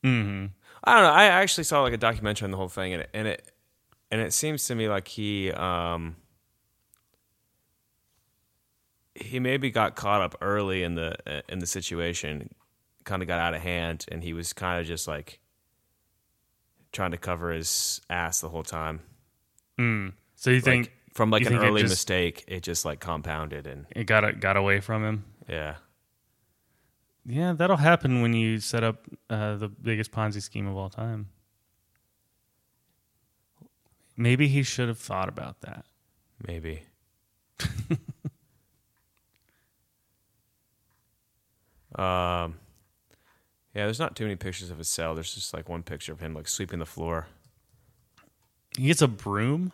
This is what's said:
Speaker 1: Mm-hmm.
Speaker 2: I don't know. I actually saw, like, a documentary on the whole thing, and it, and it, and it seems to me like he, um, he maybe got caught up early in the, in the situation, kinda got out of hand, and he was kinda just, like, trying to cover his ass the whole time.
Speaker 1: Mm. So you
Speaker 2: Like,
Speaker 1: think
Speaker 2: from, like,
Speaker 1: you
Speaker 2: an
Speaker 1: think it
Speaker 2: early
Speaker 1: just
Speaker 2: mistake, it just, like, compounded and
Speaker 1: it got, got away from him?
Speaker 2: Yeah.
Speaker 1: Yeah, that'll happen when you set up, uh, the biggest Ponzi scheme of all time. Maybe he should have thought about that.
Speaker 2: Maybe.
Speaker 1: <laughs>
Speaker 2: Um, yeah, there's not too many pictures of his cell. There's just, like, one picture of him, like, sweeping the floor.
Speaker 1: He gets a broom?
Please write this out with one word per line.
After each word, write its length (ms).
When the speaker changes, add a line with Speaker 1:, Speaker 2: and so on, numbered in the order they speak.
Speaker 1:
Mm-hmm. 420
Speaker 2:
I 100
don't 100
know. 60
I 160
actually 380
saw, 180
like, 120
a 40
documentary 480
on 60
the 60
whole 120
thing, 240
and 80
it, 120
and 140
it, 240
and 100
it 120
seems 340
to 80
me 120
like 200
he, 440
um, 640
he 240
maybe 320
got 240
caught 260
up 200
early 420
in 100
the, 220
in 100
the 60
situation, 880
kinda 220
got 140
out 160
of 60
hand, 500
and 120
he 100
was 200
kinda 300
just, 240
like, 320
trying 200
to 60
cover 340
his 480
ass 320
the 80
whole 140
time. 380
Speaker 1:
Mm. 340
So 160
you 60
Speaker 2:
Like, 80
Speaker 1:
think 260
Speaker 2:
from, 180
like, 100
Speaker 1:
you 60
Speaker 2:
an 60
Speaker 1:
think 100
it 40
Speaker 2:
early 140
Speaker 1:
just 120
Speaker 2:
mistake, 540
it 140
just, 240
like, 140
compounded 680
and 240
Speaker 1:
it 140
got, 360
got 160
away 260
from 220
him? 220
Speaker 2:
Yeah. 280
Speaker 1:
Yeah, 260
that'll 240
happen 440
when 120
you 260
set 240
up, 200
uh, 240
the 120
biggest 440
Ponzi 300
scheme 260
of 100
all 120
time. 400
Maybe 320
he 140
should 280
have 100
thought 280
about 340
that. 240
Speaker 2:
Maybe. 380
Speaker 1:
<laughs> 40
Speaker 2:
Um, 580
yeah, 120
there's 140
not 160
too 100
many 100
pictures 340
of 80
his 120
cell. 260
There's 180
just, 200
like, 160
one 140
picture 280
of 80
him, 140
like, 140
sweeping 320
the 60
floor. 420
Speaker 1:
He 100
gets 140
a 60
broom? 680